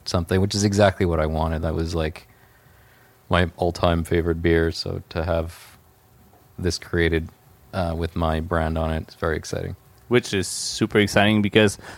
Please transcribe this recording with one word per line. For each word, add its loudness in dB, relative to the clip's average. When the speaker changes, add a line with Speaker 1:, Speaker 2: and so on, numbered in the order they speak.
Speaker 1:
something, 0
which 0
is 0
exactly 4
what 0
I 0
wanted. -2
That -2
was, -4
like, -6
my 4
all-time 0
favorite 0
beer, 4
so -8
to -6
have -4
this -2
created, 0
uh, -4
with -6
my 0
brand -2
on -2
it, -4
it's -18
very -4
exciting. -8
Speaker 2:
Which 0
is 0
super -2
exciting 4
because, 4